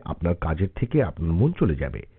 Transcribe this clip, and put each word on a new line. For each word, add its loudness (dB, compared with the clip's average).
আপনার 0
কাজের 0
থেকে 0
আপনার -2
মন 4
চলে 2
যাবে। -6